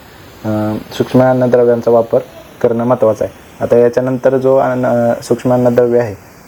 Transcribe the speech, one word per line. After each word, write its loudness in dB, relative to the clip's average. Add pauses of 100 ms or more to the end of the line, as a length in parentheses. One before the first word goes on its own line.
(440)
अ, -4 (500)
सूक्ष्म 0
अन्नद्रव्यांचा 2
वापर 0 (420)
करणं 0
महत्त्वाचं 0
आहे. -12 (300)
आता 2
याच्यानंतर 0
जो 2
अन्न-, 0
अ, 0
सूक्ष्म -2
अन्नद्रव्य 2
आहे -2 (340)